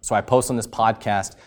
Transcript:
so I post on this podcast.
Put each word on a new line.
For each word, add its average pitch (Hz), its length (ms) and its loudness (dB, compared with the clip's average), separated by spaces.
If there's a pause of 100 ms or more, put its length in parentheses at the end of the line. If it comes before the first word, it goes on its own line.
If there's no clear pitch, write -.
so - 160 -2
I - 60 2
post 127 280 2
on 123 60 -2
this 110 100 -4
podcast. 110 720 -2 (100)